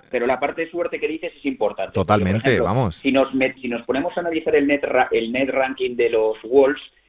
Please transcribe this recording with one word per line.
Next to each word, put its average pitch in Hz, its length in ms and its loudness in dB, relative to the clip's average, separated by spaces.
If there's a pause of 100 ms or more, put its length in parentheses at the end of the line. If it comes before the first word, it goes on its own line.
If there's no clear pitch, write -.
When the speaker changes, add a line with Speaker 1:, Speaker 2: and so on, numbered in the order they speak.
Speaker 1:
pero 120 160 -2
la 127 140 0
parte 143 220 -4
de 165 100 -6
suerte 170 260 -4
que 147 100 -4
dices 160 280 -8
es - 100 -10
importante. 101 480 -2
Speaker 2:
Totalmente, 98 420 2
Speaker 1:
Porque, 117 80 -2
por 135 100 4
ejemplo, 87 200 2
Speaker 2:
vamos. 117 220 0
Speaker 1:
si 139 160 -2
nos 135 220 2
met-, 131 260 -2
si 127 80 -8
nos 117 180 -6
ponemos 143 300 -4
a 180 60 -4
analizar 160 340 -2
el 143 100 4
net 143 180 0
ra-, 123 280 2
el 113 220 -2
net 131 160 -2
ranking 131 480 -4
de 120 120 2
los 110 340 0
Wolves, 135 380 4 (280)